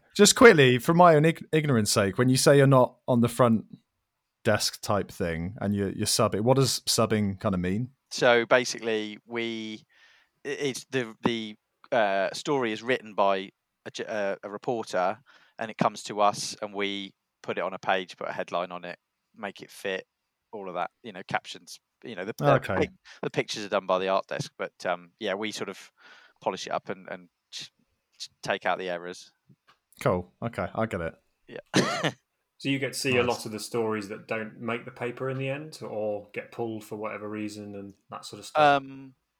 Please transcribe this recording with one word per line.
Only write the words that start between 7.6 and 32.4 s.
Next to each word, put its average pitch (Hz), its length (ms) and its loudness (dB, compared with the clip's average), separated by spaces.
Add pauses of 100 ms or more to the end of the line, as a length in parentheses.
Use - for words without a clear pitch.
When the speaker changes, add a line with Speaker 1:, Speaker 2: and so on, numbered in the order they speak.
Speaker 2:
So 120 340 4
basically, 110 800 0
we, 113 580 -8 (640)
i-, 139 40 -8
it's 135 400 -6
the, 117 340 -6
the, 113 320 -4 (360)
uh, 98 420 2
story 131 380 -2
is 107 100 -6
written 113 320 -4
by 98 360 0 (360)
a - 60 -14
j-, - 140 -10
uh, 101 360 -4
a 104 80 -12
reporter, 104 680 -4 (420)
and 110 100 -8
it - 80 -14
comes 107 260 0
to 104 180 -4
us, - 400 0
and 104 120 -10
we 101 400 -4 (300)
put 104 140 -6
it 95 80 -4
on 95 80 -4
a 92 60 -12
page, 95 360 -2
put - 140 -8
a 85 40 -8
headline 90 380 -6
on 87 140 -12
it, 87 120 -12 (400)
make 101 240 -12
it - 80 -18
fit, 95 360 -6 (460)
all 98 180 -12
of 87 60 -12
that, 87 140 -4 (140)
you 113 80 -14
know, 92 160 -14
captions, - 520 -10 (240)
you 113 120 -12
know, 90 100 -8
the, 110 120 -8
the 147 180 4
Speaker 1:
Okay. 101 260 -2
Speaker 2:
pic-, - 80 -2 (340)
the 147 60 -4
pictures 110 360 -4
are 95 40 -10
done 95 160 -2
by 92 140 0
the 95 100 -2
art 95 180 0
desk, - 300 -8
but, 98 140 -8 (140)
um, 87 340 -4
yeah, 101 140 -2
we 107 180 -4
sort 101 180 -8
of 95 80 -12 (640)
polish 95 260 -4
it - 40 -8
up - 180 -6
and, 95 220 -12
and 90 160 -14 (240)
ch-, - 200 -14 (460)
ch-, - 120 -14 (120)
take - 240 -4
out 90 140 0
the 92 100 -6
errors. 87 420 -10 (680)
Speaker 1:
Cool. 92 300 -2 (100)
Okay, 101 320 -6
I 113 120 -2
get 101 160 -6
it. 82 120 -6 (340)
Speaker 2:
Yeah. - 640 -2
<laughs> - 80 -20 (360)